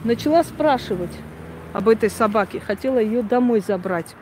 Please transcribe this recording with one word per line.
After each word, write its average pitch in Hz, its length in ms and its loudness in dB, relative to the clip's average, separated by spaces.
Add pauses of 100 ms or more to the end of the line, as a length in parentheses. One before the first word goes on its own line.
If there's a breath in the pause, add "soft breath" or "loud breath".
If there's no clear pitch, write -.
Начала 294 400 2
спрашивать 240 680 -2 (600)
об 202 140 0
этой 220 220 4
собаке. 208 500 0
Хотела 262 380 -2
ее 226 240 0
домой 240 400 2
забрать. 185 600 -4